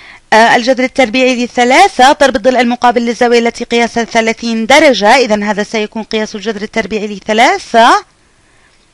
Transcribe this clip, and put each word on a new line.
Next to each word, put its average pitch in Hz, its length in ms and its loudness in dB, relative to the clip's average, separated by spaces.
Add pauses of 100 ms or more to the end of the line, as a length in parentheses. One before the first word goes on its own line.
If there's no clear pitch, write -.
(340)
آه، 226 220 4
الجذر 247 280 0
التربيعي 254 640 0
لثلاثة 262 680 2
ضرب 269 240 0
الضلع 254 260 0
المقابل 240 400 0
للزاوية 240 380 0
التي 233 240 -4
قياسها 233 400 -2
ثلاثين 226 640 -4
درجة. 254 500 4
إذا 214 280 0
هذا 208 200 -4
سيكون 214 400 -8
قياس 220 320 -8
الجذر 202 260 -8
التربيعي 214 460 -6
لثلاثة. 240 1000 0 (880)